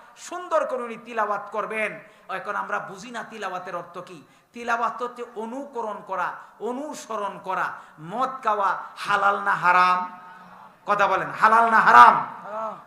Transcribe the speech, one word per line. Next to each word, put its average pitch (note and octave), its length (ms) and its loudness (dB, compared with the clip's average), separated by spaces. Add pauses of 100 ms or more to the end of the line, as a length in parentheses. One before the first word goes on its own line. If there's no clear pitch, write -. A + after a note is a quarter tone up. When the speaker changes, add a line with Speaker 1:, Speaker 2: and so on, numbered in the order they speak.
(160)
Speaker 1:
সুন্দর E4 480 -2
করে B3 180 -6
উনি A#3 140 -10
তিলাওয়াত G#3+ 560 -4
করবেন। G#3 480 -4 (340)
এখন G3 220 -8
আমরা G3 220 -6
বুঝি G3+ 320 -12
না A3+ 120 -10
তিলাওয়াতের F#3+ 540 -10
অর্থ F3 220 -12
কি। F3 280 -18 (260)
তিলাওয়াত A#3 500 -8
হচ্ছে A#3+ 220 -12 (100)
অনুকরণ A3+ 640 -10 (100)
করা, F3+ 260 -6 (280)
অনুসরণ A3+ 840 -10
করা। F3+ 280 -4 (280)
মদ A3 300 -6 (140)
খাওয়া G3+ 340 0 (180)
হালাল G3+ 440 0
না G3+ 100 -2
হারাম? F3+ 680 2 (680)
কথা G3+ 200 2
বলেন, F3 240 0
হালাল A3+ 400 4
না A3 100 6
হারাম? A3+ 340 10
Speaker 2:
হারাম। G#3 720 -8